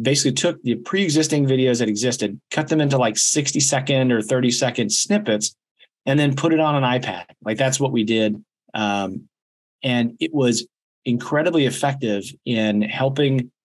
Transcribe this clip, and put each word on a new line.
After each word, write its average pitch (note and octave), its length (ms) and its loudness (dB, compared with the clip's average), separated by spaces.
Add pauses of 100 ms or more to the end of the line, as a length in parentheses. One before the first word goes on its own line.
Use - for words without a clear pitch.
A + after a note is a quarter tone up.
basically C3+ 300 2
took E3 320 0
the A#2 120 0
pre-existing D#3 720 0
videos B2+ 320 2
that A2+ 100 0
existed, G#2+ 500 -2 (100)
cut D#3 200 -2
them D#3 100 2
into, C#3 180 2
like, A2+ 200 0
sixty-second C3+ 960 0
or A2 80 2
thirty-second B2 680 0
snippets, A#2 640 0 (520)
and C#3 120 2
then C#3+ 160 2
put D#3+ 200 0
it D#3 80 2
on D3 200 2
an C3 40 2 (120)
iPad. F#2 280 -6 (180)
Like, A2 140 -4
that's C3 200 0
what C3+ 140 0
we A#2 140 0
did. G#2+ 360 0 (320)
Um, G2+ 540 -4 (560)
and A#2+ 380 -2
it D#3+ 120 -4
was B2 320 0 (380)
incredibly D3 600 0
effective A#2+ 580 -2 (220)
in G#2+ 380 0
helping C3+ 680 0 (140)